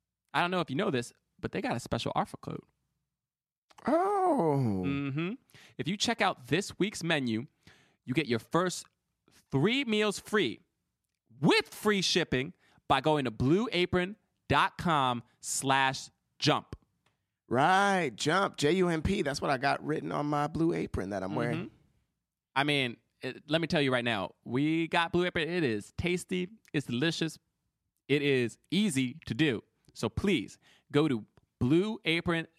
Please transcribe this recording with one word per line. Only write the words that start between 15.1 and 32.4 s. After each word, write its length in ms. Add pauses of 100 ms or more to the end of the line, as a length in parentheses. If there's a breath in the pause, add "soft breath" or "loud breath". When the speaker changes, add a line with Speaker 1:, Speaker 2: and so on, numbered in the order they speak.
Speaker 1:
slash 680 (300)
jump. 360 (720)
Speaker 2:
Right, 680
jump, 420
J 160
U 160
M 120
P. 200
That's 200
what 100
I 60
got 280
written 260
on 160
my 200
Blue 260
Apron 380
that 120
I'm 120
wearing. 220
Speaker 1:
Mm-hmm. 100 (920)
I 60
mean, 320 (260)
it, 260
let 140
me 60
tell 140
you 100
right 120
now, 280 (140)
we 420
got 240
Blue 140
Apron. 240
It 140
is 340
tasty. 500 (260)
It's 140
delicious. 500 (720)
It 140
is 360 (140)
easy 540
to 80
do. 280 (320)
So 160
please 480 (340 soft breath)
go 160
to 180 (340)
blue 460
apron 420 (120)